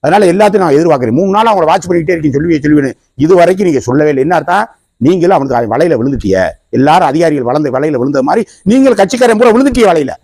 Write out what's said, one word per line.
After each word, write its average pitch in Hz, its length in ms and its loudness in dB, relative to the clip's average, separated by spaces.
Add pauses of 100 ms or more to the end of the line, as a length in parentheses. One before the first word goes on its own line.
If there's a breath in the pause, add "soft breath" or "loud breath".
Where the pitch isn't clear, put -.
அதனால 185 280 2
எல்லாத்தையும் 202 320 0
நான் 147 120 2
எதிர்பார்க்கிறேன். 135 420 0
மூணு 190 180 0
நாள் 220 140 0
அவங்கள 185 200 0
வாட்ச் 170 180 -2
பண்ணிக்கிட்டே 175 260 -2
இருக்கேன்னு 151 220 -4
சொல்லி 160 280 -2
சொல்லுவேன்னு 147 260 0 (340)
இது 160 160 2
வரைக்கும் 185 280 2
நீங்க 139 180 0
சொல்லவே 151 260 0
இல்லை. 135 140 0
என்ன 175 120 0
அர்த்தம்? 180 280 -2 (380)
நீங்களும் 180 320 2
அவனுக்கு 135 220 -2
அவன் 113 140 -4
வலையில 151 280 0
விழுந்துட்டிய, 107 440 -2 (320)
எல்லாரும் 151 340 2
அதிகாரிகள் 147 380 -2
வளர்ந்த 143 280 -2
வலையில 143 260 -2
விழுந்த 135 260 -2
மாதிரி 190 160 0 (280 soft breath)
நீங்கள் 262 280 2
கட்சிக்காரன் 226 400 0
பூரா 240 160 4
விழுந்துட்டிய 247 340 2
வலையில. 151 340 -2